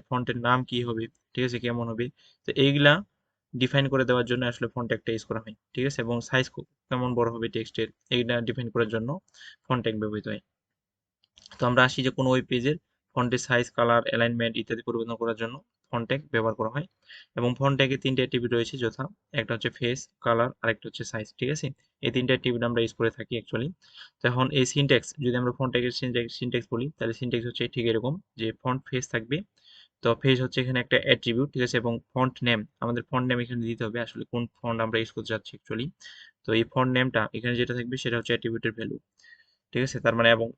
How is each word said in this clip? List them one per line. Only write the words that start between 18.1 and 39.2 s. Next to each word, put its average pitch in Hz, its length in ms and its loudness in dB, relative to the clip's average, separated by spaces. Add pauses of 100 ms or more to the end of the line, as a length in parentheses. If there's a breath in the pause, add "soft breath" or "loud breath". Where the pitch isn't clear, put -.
অ্যাট্রিবিউট 123 320 0
রয়েছে, 117 240 0
যথা 120 260 -2 (280)
একটা 117 220 -2
হচ্ছে 117 160 -2
ফেস, 127 400 -4 (120)
কালার, 120 280 4 (120)
আর 113 80 0
একটা 113 180 -4
হচ্ছে 113 160 -10
সাইজ, 110 240 -8 (120)
ঠিক 127 100 0
আছে? 151 180 -4 (340)
এই 120 100 0
তিনটে 127 220 2
অ্যাট্রিবিউট 120 300 0
আমরা 117 180 2
ইউজ 113 120 -2
করে 113 180 0
থাকি - 300 -10
actually। 123 280 -4 (500 loud breath)
তো - 80 -4
এখন 127 240 2
এই 135 140 4
সিনট্যাক্স, 135 540 2
যদি 120 160 0
আমরা 123 220 0
ফন্ট 127 160 -2
ট্যাগের 123 180 0
সিনট্যাক্স, 120 480 -4
সিনট্যাক্স 123 320 -2
বলি, 123 160 -2 (100)
তাহলে 113 160 -2
সিনট্যাক্স 120 340 -4
হচ্ছে 117 200 -6
ঠিক 117 180 -4
এরকম 117 280 0 (240)
যে 113 100 -4 (160)
ফন্ট 127 160 -2 (100)
ফেস 127 200 -4
থাকবে। 120 280 -4 (640 loud breath)
তো 120 140 2
ফেস 131 260 4
হচ্ছে 127 200 -2
এখানে 127 180 -2
একটা 120 180 2
অ্যাট্রিবিউট, 123 560 2
ঠিক 127 100 0
আছে? 123 140 0
এবং 117 160 0 (200)
ফন্ট 127 300 2
নেম, 120 160 4 (200)
আমাদের 120 300 -2
ফন্ট 127 200 0
নেম 123 100 2
এখানে 120 260 -4
দিতে 117 200 -4
হবে 113 140 -4
আসলে 117 320 -8
কোন 120 120 -2 (180)
ফন্ট 117 200 -2
আমরা 113 180 2
ইউজ 110 120 -2
করতে 113 220 -6
যাচ্ছি 107 240 -6
actually। 117 320 -6 (560 loud breath)
তো - 80 -4
এই 113 100 4 (100)
ফন্ট 127 240 4
নেমটা 123 240 2 (120)
এখানে 120 220 -2
যেটা 123 180 0
থাকবে 123 240 -6
সেটা 120 200 -2
হচ্ছে 117 160 -2
অ্যাট্রিবিউটের 113 380 -2
ভ্যালু, 110 260 -8 (760 soft breath)